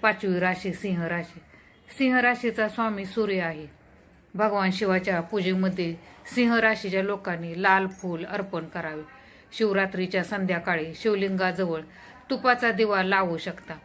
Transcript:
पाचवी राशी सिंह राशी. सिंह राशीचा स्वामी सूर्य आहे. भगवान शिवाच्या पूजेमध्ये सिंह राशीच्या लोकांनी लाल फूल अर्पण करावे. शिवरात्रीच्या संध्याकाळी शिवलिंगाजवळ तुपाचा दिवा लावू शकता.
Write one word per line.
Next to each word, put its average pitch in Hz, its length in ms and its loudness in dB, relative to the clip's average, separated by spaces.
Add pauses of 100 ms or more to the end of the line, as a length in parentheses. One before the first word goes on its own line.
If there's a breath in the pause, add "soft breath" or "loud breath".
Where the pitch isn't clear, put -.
पाचवी 202 380 2
राशी 185 340 0
सिंह 170 340 -2
राशी. 170 320 -6 (580 loud breath)
सिंह 254 220 4
राशीचा 240 480 2
स्वामी 214 380 -2
सूर्य 196 360 0
आहे. 156 260 -6 (640)
भगवान 202 380 2
शिवाच्या 185 500 0
पूजेमध्ये 185 760 0 (400 loud breath)
सिंह 233 240 4
राशीच्या 208 440 0
लोकांनी 180 600 -4
लाल 190 240 6
फूल 180 380 -6
अर्पण 190 400 -6
करावे. 160 360 -8 (560 loud breath)
शिवरात्रीच्या 190 680 0
संध्याकाळी 175 720 -2
शिवलिंगाजवळ 185 840 0 (480 loud breath)
तुपाचा 247 420 2
दिवा 202 320 2
लावू 185 340 2
शकता. 170 360 -10 (120)